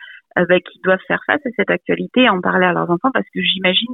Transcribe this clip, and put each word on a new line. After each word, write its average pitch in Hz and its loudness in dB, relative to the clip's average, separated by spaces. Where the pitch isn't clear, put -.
euh, 180 2
bah, 180 4
qui - -20
doivent 185 2
faire 175 -4
face 302 0
à 247 -4
cette 196 -2
actualité, 180 0
en 185 0
parler 185 0
à 180 2
leurs 165 -2
enfants, 175 0
parce 202 -2
que 185 -6
j'imagine 190 -2